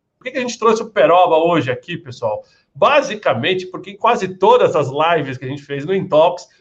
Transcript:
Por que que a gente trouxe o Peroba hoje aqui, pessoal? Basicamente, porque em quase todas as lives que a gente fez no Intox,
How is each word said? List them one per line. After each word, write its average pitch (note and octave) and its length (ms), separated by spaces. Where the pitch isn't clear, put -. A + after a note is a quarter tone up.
Por - 80
que B3+ 60
que D4 80
a - 20
gente A#3+ 180
trouxe A3 240
o A3 60
Peroba E3+ 480
hoje D#3+ 340
aqui, E3 260
pessoal? A#2 460
Basicamente, F#3 920
porque F#3 240
em - 60
quase G#3 400
todas G#3 380
as C3+ 140
lives C#3+ 480
que C3 80
a - 20
gente C#3+ 160
fez C#3+ 220
no F#3 100
Intox, E3 540